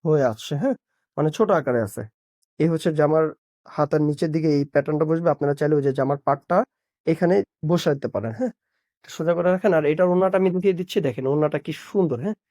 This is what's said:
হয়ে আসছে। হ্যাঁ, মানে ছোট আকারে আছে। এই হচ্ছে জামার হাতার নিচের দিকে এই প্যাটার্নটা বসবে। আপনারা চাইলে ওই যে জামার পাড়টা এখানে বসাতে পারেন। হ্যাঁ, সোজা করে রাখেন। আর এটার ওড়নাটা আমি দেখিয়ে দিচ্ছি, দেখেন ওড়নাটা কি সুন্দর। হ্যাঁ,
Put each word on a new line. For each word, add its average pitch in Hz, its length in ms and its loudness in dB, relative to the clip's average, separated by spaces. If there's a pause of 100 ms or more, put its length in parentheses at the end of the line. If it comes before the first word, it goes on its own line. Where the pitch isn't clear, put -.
হয়ে 151 200 4
আসছে। 117 320 -2
হ্যাঁ, 233 200 -2 (400)
মানে 151 140 0
ছোট 202 200 0
আকারে 135 320 0
আছে। 107 200 -8 (580)
এই 156 80 2
হচ্ছে 165 260 -2
জামার 156 300 2 (420)
হাতার 151 360 0
নিচের 151 300 -2
দিকে 160 160 0
এই 143 160 2
প্যাটার্নটা 147 400 -2
বসবে। 165 260 0
আপনারা 143 240 0
চাইলে 151 200 0
ওই 143 80 2
যে 139 100 0
জামার 139 260 -2
পাড়টা 143 400 -2 (480)
এখানে 170 280 2 (320)
বসাতে 151 420 0
পারেন। 110 240 -6
হ্যাঁ, 240 200 -4 (560)
সোজা 170 260 -2
করে 175 180 0
রাখেন। 185 220 2
আর 156 100 2
এটার 160 240 2
ওড়নাটা 185 300 2
আমি 190 120 2
দেখিয়ে 185 220 0
দিচ্ছি, 180 280 -4
দেখেন 135 260 -4
ওড়নাটা 151 320 0
কি 156 140 -8
সুন্দর। 156 480 -2
হ্যাঁ, 202 160 -4 (140)